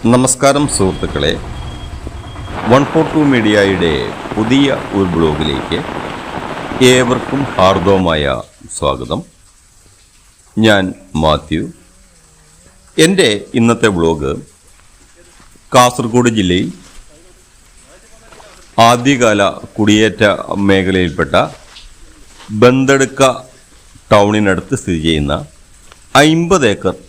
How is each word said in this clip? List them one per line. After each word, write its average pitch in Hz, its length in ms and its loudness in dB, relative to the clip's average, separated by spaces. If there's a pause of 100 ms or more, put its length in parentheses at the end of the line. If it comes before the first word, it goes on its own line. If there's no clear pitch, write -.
(120)
നമസ്കാരം 135 520 2 (100)
സുഹൃത്തുക്കളെ, 80 560 -2 (1400)
വൺ 139 180 4
ഫോർ 160 140 0 (100)
ടു 156 160 2
മീഡിയയുടെ 101 600 2 (440)
പുതിയ 131 420 0 (200)
ഒരു 95 180 2
ബ്ലോഗിലേക്ക് 76 640 -2 (1120)
ഏവർക്കും 127 500 0 (140)
ഹാർദവമായ 92 800 2 (420)
സ്വാഗതം. 65 440 -4 (1500)
ഞാൻ 101 180 4 (380)
മാത്യു. 78 420 -2 (1400)
എൻ്റെ 180 220 2 (320)
ഇന്നത്തെ 117 360 2
ബ്ലോഗ് 80 340 0 (1400)
കാസർഗോഡ് 123 640 2
ജില്ലയിൽ 95 320 -2 (2250)
ആദ്യകാല 120 640 2 (280)
കുടിയേറ്റ 107 460 2 (460)
മേഖലയിൽപ്പെട്ട 90 640 0 (1300)
ബന്തെടുക്ക 131 720 2 (800)
ടൗണിനടുത്ത് 104 680 2
സ്ഥിതി 82 260 -4
ചെയ്യുന്ന 73 260 0 (880)
അമ്പത് 160 480 2
ഏക്കർ 90 240 -2 (120)